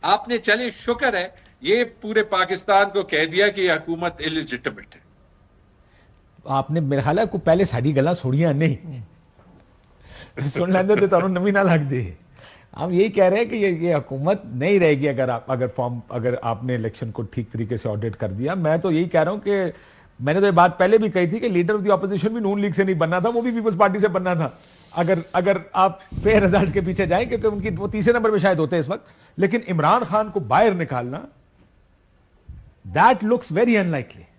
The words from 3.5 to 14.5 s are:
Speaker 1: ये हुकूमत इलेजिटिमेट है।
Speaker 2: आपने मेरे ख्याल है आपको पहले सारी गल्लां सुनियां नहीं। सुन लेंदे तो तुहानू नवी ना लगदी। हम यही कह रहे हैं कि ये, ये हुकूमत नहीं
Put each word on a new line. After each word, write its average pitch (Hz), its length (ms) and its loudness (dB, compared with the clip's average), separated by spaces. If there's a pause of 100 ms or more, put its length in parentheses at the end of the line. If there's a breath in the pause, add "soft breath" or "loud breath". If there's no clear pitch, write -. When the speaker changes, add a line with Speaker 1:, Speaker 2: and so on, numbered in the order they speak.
Speaker 1:
ये 180 120 2
हुकूमत 170 480 -4
इलेजिटिमेट 151 720 -6
है। - 80 -20 (1500 soft breath)
Speaker 2:
आपने 139 320 -2
मेरे 139 200 0
ख्याल 151 160 0
है 214 60 2
आपको 202 140 -4
पहले 170 280 2
सारी 139 280 -2
गल्लां 143 200 2
सुनियां 151 400 0
नहीं। 147 480 -2 (1500 loud breath)
सुन 175 240 0
लेंदे 190 220 4
तो 196 120 2
तुहानू 180 200 4
नवी 185 240 0
ना 196 100 2
लगदी। 139 520 0 (640 loud breath)
हम 175 160 -4
यही 190 180 4
कह 196 180 4
रहे 196 120 2
हैं 233 100 -2
कि 233 80 -4
ये, 196 140 0
ये 170 220 0
हुकूमत 147 520 -2
नहीं 143 340 0